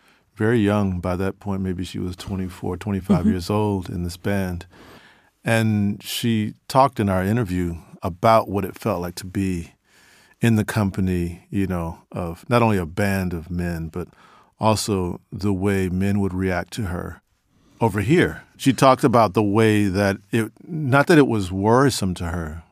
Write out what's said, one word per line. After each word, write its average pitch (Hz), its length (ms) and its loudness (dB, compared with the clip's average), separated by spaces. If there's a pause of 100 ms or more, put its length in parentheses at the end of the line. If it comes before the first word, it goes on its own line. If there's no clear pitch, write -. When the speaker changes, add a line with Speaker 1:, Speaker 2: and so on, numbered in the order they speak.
(360)
Speaker 1:
very 113 240 2
young 98 400 2
by 90 160 -2
that 95 240 -4
point. 98 220 -6
Maybe 92 220 -4
she 101 160 -10
was 90 160 -6
twenty-four, 92 640 -8
twenty-five 95 440 -2
Speaker 2:
Mm-hmm. 104 100 2
Speaker 1:
years 90 180 -4
old 104 400 -2
in 90 140 -6
this 87 140 -8
band. 92 480 -4 (800)
And 107 600 0
she 110 500 -2 (140)
talked 131 320 2
in 101 100 2
our 92 140 2
interview 92 520 -2 (260)
about 110 480 2
what 98 160 -4
it - 120 -10
felt 95 240 -4
like 87 140 -8
to - 100 -14
be 92 480 -4 (680)
in 117 140 4
the 104 100 2
company, 92 840 -2
you 98 180 -2
know, 87 320 -6 (120)
of 85 380 -10
not 120 120 4
only 110 160 4
a 87 80 -2
band 95 480 -2
of 82 160 -10
men, 87 380 -4
but 82 200 -10 (520)
also 98 600 0 (120)
the 98 220 -2
way 95 360 0
men 98 300 0
would 98 140 -2
react 92 400 -2
to 117 100 -6
her 87 380 -8 (580)
over 107 220 0
here. 117 420 2 (140)
She 131 160 2
talked 131 300 6
about 113 300 4
the 110 100 2
way 104 440 4
that 98 300 0 (140)
it, 113 200 0 (160)
not 143 400 2
that 175 100 8
it 135 100 8
was 101 240 -2
worrisome 107 640 2
to 90 100 -8
her, 82 460 -8